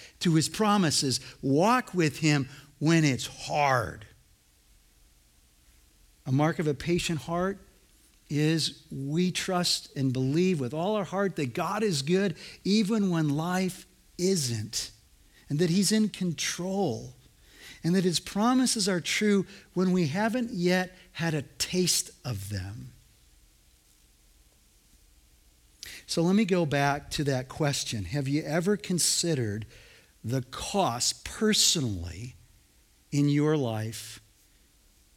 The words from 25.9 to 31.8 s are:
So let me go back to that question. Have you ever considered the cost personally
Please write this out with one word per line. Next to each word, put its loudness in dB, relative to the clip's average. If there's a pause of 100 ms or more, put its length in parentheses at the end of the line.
So -2
let 4
me 4
go 2
back 0
to -2
that -2
question. -4
Have -4
you 0
ever 0
considered 0 (580)
the -2
cost -2
personally 0 (760)